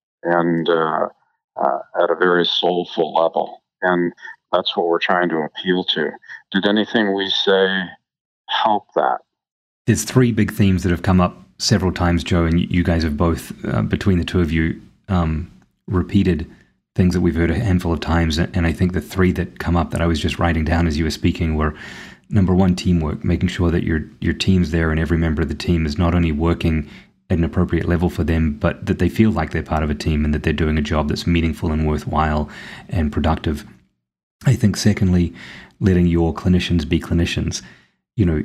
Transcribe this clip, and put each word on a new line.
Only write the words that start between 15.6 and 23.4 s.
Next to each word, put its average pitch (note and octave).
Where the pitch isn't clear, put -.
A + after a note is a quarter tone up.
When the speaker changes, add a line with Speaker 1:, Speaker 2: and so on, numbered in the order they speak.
Speaker 2:
repeated F2+
things F2+
that F2+
we've F2
heard E2
a D#2+
handful F2
of D#2
times. E2
And F2
I E2
think F2
the E2
three F2+
that -
come F2
up E2
that -
I E2
was D#2+
just E2+
writing E2
down E2+
as D2
you E2
were D#2
speaking E2
were, D2+
number F#2
one, F2+
teamwork, E2+
making F2